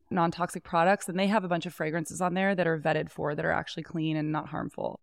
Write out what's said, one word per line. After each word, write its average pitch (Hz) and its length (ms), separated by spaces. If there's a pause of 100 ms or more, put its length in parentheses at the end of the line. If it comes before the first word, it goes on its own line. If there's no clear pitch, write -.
non-toxic 175 540
products. 180 460
And 180 100
they 196 80
have 202 160
a 180 60
bunch 170 160
of 175 80
fragrances 160 480
on 180 120
there 196 220
that 175 100
are 165 140
vetted 156 300
for, 151 260
that 160 80
are 165 80
actually 165 320
clean 160 320
and 151 160
not 151 160
harmful. - 560